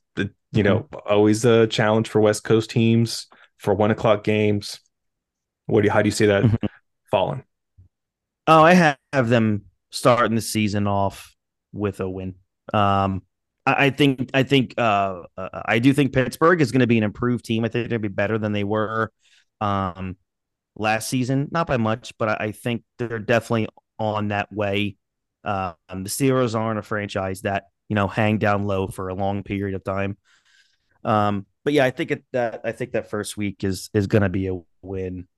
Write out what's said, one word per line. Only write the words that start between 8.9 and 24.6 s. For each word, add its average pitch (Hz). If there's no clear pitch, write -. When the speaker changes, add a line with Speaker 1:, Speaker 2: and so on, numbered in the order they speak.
Speaker 2:
have 127
them 110
starting 117
the 113
season 104
off 101
with 98
a 95
win. 92
Um, 98
I, 135
I 135
think, 131
I 135
think, 127
uh, 98
uh, 92
I 110
do 135
think 139
Pittsburgh 160
is 123
gonna 127
be 113
an 107
improved 120
team. 113
I 113
think 117
they're 113
gonna 107
be -
better 101
than 107
they 104
were, 107
um, 95
last 107
season. 135
Not 165
by 143
much, 113
but 113
I, 107
I 107
think 117
they're 113
definitely 113
on 104
that 101
way. 101